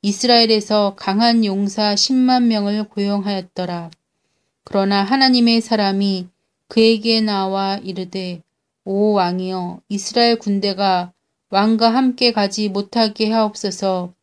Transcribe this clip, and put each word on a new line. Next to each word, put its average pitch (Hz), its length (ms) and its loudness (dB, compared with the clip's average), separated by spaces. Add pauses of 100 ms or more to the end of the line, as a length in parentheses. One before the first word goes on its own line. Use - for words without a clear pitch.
이스라엘에서 214 920 2
강한 226 480 0
용사 202 520 -2
십만 254 520 2
명을 208 380 0
고용하였더라. 190 1040 -6 (720)
그러나 196 400 0
하나님의 240 560 2
사람이 196 680 -2 (420)
그에게 226 500 2
나와 196 640 -2
이르되, 180 580 -8 (440)
"오 202 280 2
왕이여, 185 760 -2
이스라엘 233 500 2
군대가 190 720 -2 (380)
왕과 220 440 4
함께 254 380 2
가지 208 380 -2
못하게 214 600 -2
하옵소서. 196 920 -2